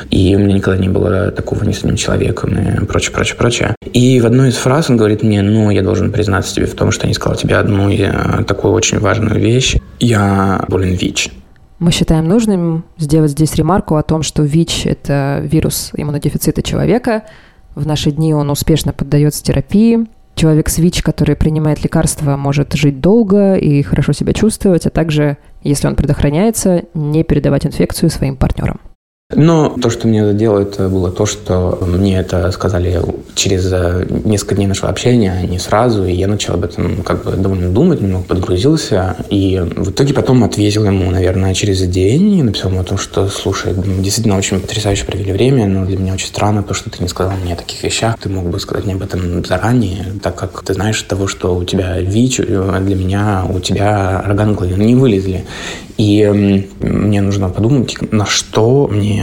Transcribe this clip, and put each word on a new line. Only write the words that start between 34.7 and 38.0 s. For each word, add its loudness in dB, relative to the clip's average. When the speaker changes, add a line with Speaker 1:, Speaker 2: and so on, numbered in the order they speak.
Speaker 1:
общения, 2
а -2
не -4
сразу, 2
и 0
я 0
начал -2
об 0
этом -4
как -2
бы -4
довольно 0
думать, 2